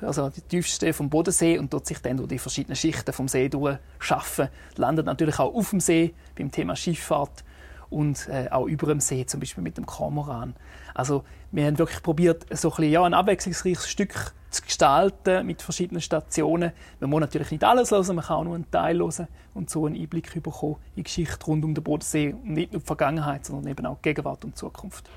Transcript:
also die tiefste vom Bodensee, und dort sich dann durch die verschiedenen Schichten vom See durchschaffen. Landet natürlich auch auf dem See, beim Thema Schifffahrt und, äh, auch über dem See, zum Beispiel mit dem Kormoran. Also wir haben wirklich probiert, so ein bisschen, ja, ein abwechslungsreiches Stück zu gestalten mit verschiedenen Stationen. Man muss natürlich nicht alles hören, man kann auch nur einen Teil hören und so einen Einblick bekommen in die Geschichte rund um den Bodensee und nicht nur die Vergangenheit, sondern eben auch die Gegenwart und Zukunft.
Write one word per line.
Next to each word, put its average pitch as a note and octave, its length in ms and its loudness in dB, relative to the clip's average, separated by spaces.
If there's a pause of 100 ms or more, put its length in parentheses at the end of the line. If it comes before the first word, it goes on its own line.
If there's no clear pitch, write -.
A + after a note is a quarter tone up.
also C#3 280 0
die E3+ 120 -14
tiefste E3 500 0
vom D3 180 0
Bodensee, E3 480 4
und C#3+ 160 -4
dort C#3 120 -4
sich - 160 -8
dann B2+ 160 -2
durch C3 120 -4
die C3+ 100 -4
verschiedenen - 360 -4
Schichten D3+ 380 -2
vom C3+ 160 -4
See C3+ 180 4
durchschaffen. C#3 1000 -2 (260)
Landet D3 300 2
natürlich D3+ 340 2
auch C3+ 140 2
auf A3+ 160 0
dem F#3+ 100 2
See, E3 340 4 (220)
beim - 160 -6
Thema D#3+ 240 -2
Schifffahrt - 680 -2 (440)
und, D3 380 0
äh, B2+ 220 -2
auch C3+ 160 0
über D3+ 220 -2
dem D3 120 2
See, C3 260 -2
zum - 140 -6
Beispiel E3+ 240 -8
mit E3 140 -6
dem - 80 -8
Kormoran. C#3+ 720 -6 (400)
Also C3+ 280 0 (280)
wir D3+ 140 2
haben D3+ 120 2
wirklich E3 240 0
probiert, E3 440 4 (120)
so E3 120 2
ein - 80 -6
bisschen, D#3 140 4
ja, E3 120 6
ein F3 100 4
abwechslungsreiches F#3 760 2
Stück - 460 -4 (160)
zu - 120 -4
gestalten F#3 840 4
mit F3+ 160 -6
verschiedenen F3 400 -4
Stationen. D#3+ 720 0 (280)
Man C3 100 -2
muss D3+ 120 4
natürlich D3 300 -2
nicht D#3 120 -2
alles A#3+ 280 6
hören, G3 240 4
man E3 80 -2
kann D#3+ 140 0
auch D#3 60 0
nur E3+ 120 -4
einen E3+ 160 -8
Teil E3+ 280 2
hören E3+ 280 -2 (280)
und F3+ 140 -6
so D#3+ 160 0
einen D#3 100 -2
Einblick D#3+ 460 -6
bekommen D3+ 340 -4 (200)
in - 20 -12
die F3+ 60 -6
Geschichte - 420 -4
rund D#3 200 2
um D#3 80 0
den D3+ 100 -2
Bodensee D3+ 500 0
und - 180 -8
nicht F3 200 -2
nur E3+ 80 -6
die - 80 -12
Vergangenheit, D3+ 580 0
sondern C#3+ 240 -8
eben C#3 160 -6
auch C#3 120 -6
die - 60 -20
Gegenwart D3 420 -2
und - 120 -14
Zukunft. - 600 -14